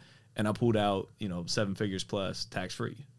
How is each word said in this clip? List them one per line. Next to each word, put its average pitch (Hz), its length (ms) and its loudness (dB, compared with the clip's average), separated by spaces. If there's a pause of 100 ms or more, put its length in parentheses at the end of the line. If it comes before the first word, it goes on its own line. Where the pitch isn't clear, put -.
(360)
and 107 120 2
I 107 40 4
pulled 110 260 4
out, 101 320 2 (100)
you 104 100 -2
know, 87 180 -4
seven 101 260 0
figures 95 300 -2
plus 95 420 -4
tax-free." - 640 -6 (120)